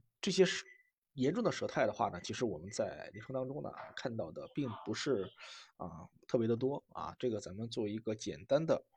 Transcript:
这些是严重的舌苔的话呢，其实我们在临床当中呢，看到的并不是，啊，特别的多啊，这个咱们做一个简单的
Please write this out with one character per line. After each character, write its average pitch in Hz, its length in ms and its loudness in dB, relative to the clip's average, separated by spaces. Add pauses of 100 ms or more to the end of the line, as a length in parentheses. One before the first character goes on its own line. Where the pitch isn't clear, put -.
(200)
这 196 120 0
些 185 120 10
是 - 200 4 (480)
严 135 200 4
重 226 120 0
的 156 80 4
舌 - 160 -2
苔 135 180 4
的 104 60 0
话 110 160 2
呢， 90 120 -4
其 - 140 -4
实 131 100 0
我 92 140 0
们 87 120 -10
在 87 420 -4
临 127 100 -10
床 131 100 -8
当 131 140 -2
中 139 160 -6
呢， - 80 -6 (240)
看 120 220 -4
到 82 160 -4
的 - 200 -8
并 139 160 -2 (160)
不 - 80 -4
是， 101 380 0 (460)
啊， 90 320 -10 (180)
特 - 100 2
别 113 120 4
的 117 80 4
多 131 320 0
啊， 80 280 -8
这 123 140 -2
个 107 80 -2
咱 90 160 -8
们 113 140 -6
做 117 180 -2
一 104 120 -2
个 110 140 -4
简 82 340 -6
单 160 200 4
的 139 180 4 (120)